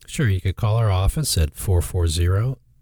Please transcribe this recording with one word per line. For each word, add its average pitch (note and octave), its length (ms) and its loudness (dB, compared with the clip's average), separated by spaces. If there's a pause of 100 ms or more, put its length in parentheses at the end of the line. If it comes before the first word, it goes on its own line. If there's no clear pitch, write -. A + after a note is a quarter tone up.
Sure. C3+ 220 -2
You F#2 100 0
could F#2+ 160 -2
call A2 220 0
our A2 140 2
office F#2+ 460 0
at D#2 160 2
four F2 280 0
four E2+ 260 -2
zero, F#2 500 0 (240)